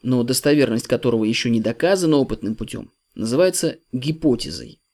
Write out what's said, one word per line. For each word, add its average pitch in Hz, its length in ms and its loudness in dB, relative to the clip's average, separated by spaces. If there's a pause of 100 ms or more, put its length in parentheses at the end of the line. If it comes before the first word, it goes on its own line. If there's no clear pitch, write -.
но 123 200 0
достоверность 127 640 2
которого 117 380 0
еще 120 240 -2
не 113 120 2
доказана 156 560 2
опытным 135 380 -2
путем, - 360 -10 (240)
называется 160 640 0 (140)
гипотезой. 127 880 -4 (140)